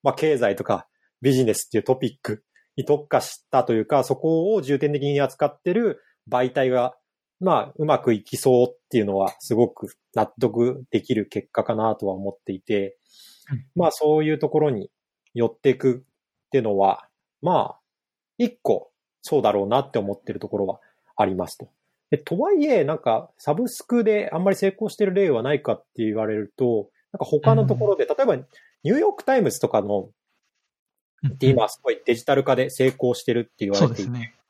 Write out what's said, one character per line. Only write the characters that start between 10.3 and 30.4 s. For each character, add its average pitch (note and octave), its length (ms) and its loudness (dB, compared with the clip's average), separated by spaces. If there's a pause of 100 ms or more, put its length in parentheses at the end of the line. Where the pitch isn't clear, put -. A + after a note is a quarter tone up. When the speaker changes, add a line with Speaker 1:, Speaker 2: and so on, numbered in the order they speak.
Speaker 1:
で G#2+ 120 0
き B2+ 120 -2
る G#2 120 -2
結 - 240 -8
果 A2 140 -2
か A#2 100 -2
な A2 200 0
と G#2 120 -6
は F#2+ 80 -2
思 G2 160 -6
っ - 140 -20
て G2 80 -8
い F#2 80 -10
て、 G2 380 -4 (520)
Speaker 2:
う C#3 40 -4
ん。 - 200 -10
Speaker 1:
ま F3 120 2
あ、 D3+ 40 4
そ D3+ 280 2
う D#3 60 2
い D#3 80 0
う D3 60 -2
と D3+ 120 -2
こ D#3 100 0
ろ D3+ 100 2
に G#2 200 -6 (440)
寄 A#2 120 2
っ - 140 -6
て C#3 100 4
い B2+ 80 0
く C3 280 0
っ - 440 -20
て - 80 2
い - 20 4
う - 40 -6
の A2 120 0
は、 G3 320 2 (320)
ま D#3 360 0
あ、 - 20 -20 (600)
一 A#3 240 -2
個 - 280 0 (320)
そ D3 160 0
う A#2 40 2
だ G#2 100 2
ろ G2+ 120 0
う G2 40 -4
な B2+ 120 2
っ C3+ 100 -10
て A#2+ 80 -2
思 G2 160 -4
っ - 60 -14
て - 120 -12
る - 80 -10
と G#2 80 -10
こ G#2 100 -4
ろ G2 80 -2
は - 140 -6 (360)
あ G#2+ 80 2
り F#2+ 100 -2
ま F2+ 120 -4
す - 100 -16
と。 - 120 -18 (420)
で、 C#3+ 80 0
と - 200 -6
は F4+ 140 0
い D#4 140 2
え、 G#3+ 180 2
な D#3 120 -2
ん - 20 -10
か、 - 400 -2
サ D3+ 160 -2
ブ A#3+ 140 -2
ス - 140 -12
ク A#3+ 220 0
で G#3 300 0
あ E3 40 -4
ん F3+ 60 -2
ま G3 60 4
り F#3+ 60 0
成 G3 120 0
功 G3 220 -4
し - 60 -18
て G#3 100 0
る F#3 80 -2
例 F#3+ 160 2
は A2+ 120 0
な C#3+ 120 0
い C#3+ 80 -4
か A#2 100 -2
っ - 100 -6 (140)
て A#2 80 -2
言 G#2+ 100 -2
わ A2 120 -2
れ G#2+ 100 -2
る G#2 220 -6
と、 A#2+ 320 0 (200)
な G3+ 60 -14
ん - 20 -12
か E3 60 -4
他 C3+ 300 2
の G#3 120 2
と G3 80 0
こ G#3 120 -2
ろ - 100 2
で、 B2+ 80 0
Speaker 2:
う - 20 -2
ん。 D3+ 100 -2
Speaker 1:
例 C4+ 60 0
え C4+ 40 2
ば E3+ 100 2
ニ - 560 -8
ュ C4 40 4
ー - 20 2
ヨ G#4 120 2
ー - 40 -12
ク - 100 -18
タ C4+ 140 2
イ G#3+ 40 2
ム C3 80 2
ズ - 100 -10
と A#2 100 0
か G#2+ 100 2
の、 G2+ 300 -4 (1120)